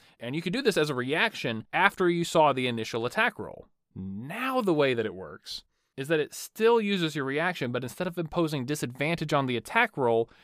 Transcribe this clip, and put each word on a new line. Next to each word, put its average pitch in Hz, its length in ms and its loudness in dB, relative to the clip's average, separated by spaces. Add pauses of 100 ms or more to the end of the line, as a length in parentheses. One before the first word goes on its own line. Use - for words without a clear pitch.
(180)
And 123 160 -10
you 160 80 -4
could 180 120 -4
do 254 80 -2
this 220 160 2
as 156 120 2
a 139 60 -2
reaction 127 800 -2
after 180 360 4
you 170 140 0
saw 151 300 4
the 127 140 0
initial 117 380 -2
attack 220 320 0
roll. - 300 -14 (260)
Now 160 680 -4
the 196 120 4
way 143 200 4
that 113 120 0
it 98 80 -4
works - 500 -14 (340)
is 135 100 -6
that 156 140 2
it - 120 -4
still 226 460 2
uses 185 380 0
your 139 80 -2
reaction, 147 480 -2
but 127 100 -2
instead - 240 -6
of 175 100 -6
imposing 156 480 -2
disadvantage 147 680 -2
on 139 120 4
the 123 120 0
attack 226 400 0
roll, 117 320 2 (140)